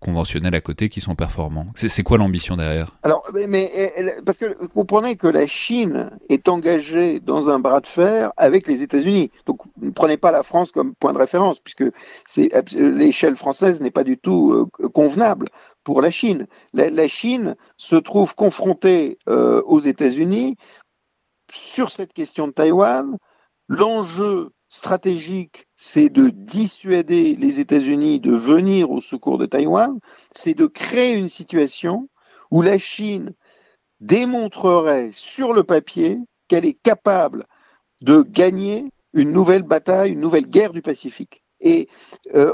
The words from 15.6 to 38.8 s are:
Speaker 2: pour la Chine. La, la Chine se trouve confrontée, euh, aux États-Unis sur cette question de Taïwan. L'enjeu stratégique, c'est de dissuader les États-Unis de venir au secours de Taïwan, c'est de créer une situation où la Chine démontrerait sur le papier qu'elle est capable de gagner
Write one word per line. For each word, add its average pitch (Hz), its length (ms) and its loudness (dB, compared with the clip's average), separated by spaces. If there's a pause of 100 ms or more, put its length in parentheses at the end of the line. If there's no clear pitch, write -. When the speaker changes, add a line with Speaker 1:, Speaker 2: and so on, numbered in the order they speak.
Speaker 2:
pour 139 180 0
la 165 80 4
Chine. 170 380 -2 (260)
La, 147 160 2
la 156 180 2
Chine 226 480 -4 (220)
se - 180 0
trouve 190 380 0
confrontée, 185 800 0 (140)
euh, 120 340 4
aux 151 160 4
États-Unis 160 760 0 (920)
sur - 380 -6
cette - 240 -10
question 151 340 -6
de 139 60 -6
Taïwan. 202 640 0 (520)
L'enjeu 196 800 -2 (200)
stratégique, 185 1080 -6
c'est - 320 2
de 262 220 4
dissuader 180 1080 -2
les 139 240 -2
États-Unis 143 580 0
de 123 140 0
venir 165 580 2
au 139 100 -4
secours 131 380 -4
de 123 80 -2
Taïwan, 190 540 -2 (320)
c'est 160 220 -4
de 160 120 2
créer 240 500 0
une 190 120 -4
situation 170 800 -4 (420)
où 160 100 4
la 190 160 4
Chine 196 580 -6 (640)
démontrerait 175 1120 0
sur - 400 -6
le 208 100 4
papier 175 560 -2 (300)
qu'elle 165 180 2
est - 160 -2
capable 190 600 0 (560)
de 143 280 8
gagner 196 640 0 (220)